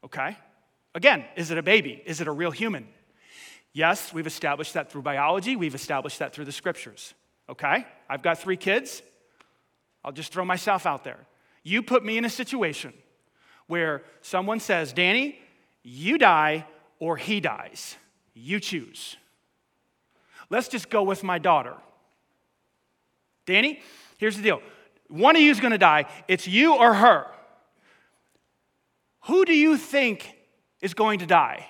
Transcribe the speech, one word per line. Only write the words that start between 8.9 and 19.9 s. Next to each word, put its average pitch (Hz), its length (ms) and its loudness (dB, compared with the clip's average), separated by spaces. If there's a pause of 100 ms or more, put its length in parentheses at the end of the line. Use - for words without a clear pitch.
I'll 143 80 -12
just 151 220 -14
throw 185 100 -4
myself 180 420 -2
out 143 200 -4
there. 131 140 -14 (440)
You 196 180 -2
put 240 220 0
me 220 140 -4
in 233 80 -2
a 226 40 -4
situation 190 640 -6 (760)
where 160 360 -4 (180)
someone 196 380 -4
says, 165 320 -2
"Danny, 202 480 0 (420)
you 151 360 -4
die 160 480 4 (340)
or 160 160 -4
he 208 240 -4
dies. - 560 -10 (380)
You 139 260 -8
choose." - 560 -12 (1300)